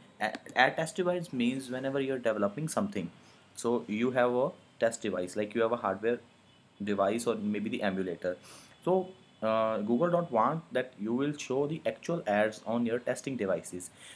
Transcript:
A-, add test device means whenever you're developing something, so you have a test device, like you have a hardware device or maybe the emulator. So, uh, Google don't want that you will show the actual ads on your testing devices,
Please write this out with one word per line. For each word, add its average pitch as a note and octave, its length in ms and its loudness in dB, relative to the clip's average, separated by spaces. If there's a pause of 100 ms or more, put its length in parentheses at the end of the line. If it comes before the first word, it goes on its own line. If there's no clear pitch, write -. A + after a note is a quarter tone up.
(200)
A-, G#2 140 -2 (220)
add C3 220 6
test D#3+ 180 -4
device F3+ 360 -2
means B2+ 380 0
whenever C3+ 320 -2
you're C3+ 160 -2
developing A2 500 0
something, G2 440 -2 (440)
so A#2+ 320 0
you A2+ 240 0
have B2 220 4
a C3 180 2 (280)
test A2+ 240 0
device, F2+ 320 -2
like G#2+ 180 -2
you A2+ 80 2
have A2+ 120 4
a A#2+ 40 -2
hardware A2 420 0 (640)
device G#2 440 2
or A2+ 80 0
maybe G#2 340 -2
the B2 140 -4
emulator. F#2 520 -2 (480)
So, F#3 260 2 (340)
uh, A2 340 2
Google A#2+ 320 2
don't D3+ 220 2
want B2+ 320 2 (100)
that B2+ 260 -2
you A2 140 -2
will D3 240 0
show C#3 300 -2
the D#3+ 180 -6
actual E3 400 -4
ads G#2+ 400 2
on A#2+ 220 0
your A#2 100 0
testing B2+ 400 -4
devices, F2+ 540 -2 (240)